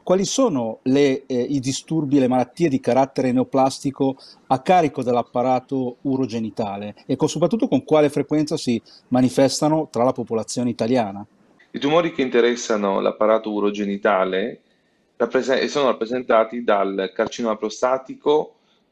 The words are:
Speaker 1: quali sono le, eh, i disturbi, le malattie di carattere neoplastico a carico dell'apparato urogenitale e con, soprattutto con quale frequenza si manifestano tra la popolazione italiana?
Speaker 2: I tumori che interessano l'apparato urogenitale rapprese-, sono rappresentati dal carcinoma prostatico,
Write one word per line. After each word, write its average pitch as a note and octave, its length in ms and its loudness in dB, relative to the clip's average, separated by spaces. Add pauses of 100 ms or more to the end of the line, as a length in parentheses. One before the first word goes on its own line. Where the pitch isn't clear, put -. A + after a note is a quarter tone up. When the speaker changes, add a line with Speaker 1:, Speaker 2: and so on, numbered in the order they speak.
Speaker 1:
quali F#3+ 240 2
sono C3+ 560 -2
le, C3+ 420 2
eh, B2 160 -2
i C3+ 200 -2
disturbi, C#3 580 -2
le B2+ 100 4
malattie B2+ 400 0
di C3+ 100 0
carattere C3 540 0
neoplastico C3+ 840 0 (300)
a C3 120 0
carico D#3+ 420 2
dell'apparato B2 1000 -2
urogenitale A2 920 -4 (120)
e C3 100 -2
con, - 140 0
soprattutto A3 360 0
con C3+ 180 0
quale D3+ 260 4
frequenza D3+ 480 -2
si A#2 200 -2 (300)
manifestano C3+ 840 2
tra A#2 140 0
la C3 80 2
popolazione A#2 560 -6
italiana? A2+ 580 -2 (440)
Speaker 2:
I - 80 -10
tumori D#3+ 340 2
che - 80 -4
interessano A#2 800 0
l'apparato G#2+ 500 0
urogenitale G2+ 1120 -2 (560)
rapprese-, A#2+ 520 0
sono C#3+ 180 0
rappresentati A#2 760 0
dal G2 520 0
carcinoma A2 420 -2
prostatico, C3 1000 -2 (360)